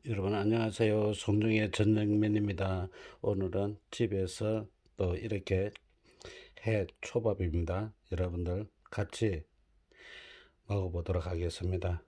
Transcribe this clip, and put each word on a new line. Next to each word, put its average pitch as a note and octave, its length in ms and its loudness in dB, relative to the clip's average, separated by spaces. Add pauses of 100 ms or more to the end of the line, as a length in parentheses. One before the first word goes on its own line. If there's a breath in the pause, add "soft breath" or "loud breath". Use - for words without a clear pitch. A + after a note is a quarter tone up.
여러분 G2+ 280 0
안녕하세요. G#2+ 800 2
송정의 G#2+ 560 2
전영민입니다. G#2 1160 2 (340 loud breath)
오늘은 G2 560 0 (120)
집에서 G#2+ 760 -2 (320)
또 F#2 180 2
이렇게 G2 540 -2 (960 loud breath)
해 G#2 200 2 (140)
초밥입니다. F#2+ 920 -2 (180)
여러분들 F2 560 -2 (220)
같이 G2 540 -2 (1200 loud breath)
먹어보도록 F2 600 -2
하겠습니다. F2+ 800 -2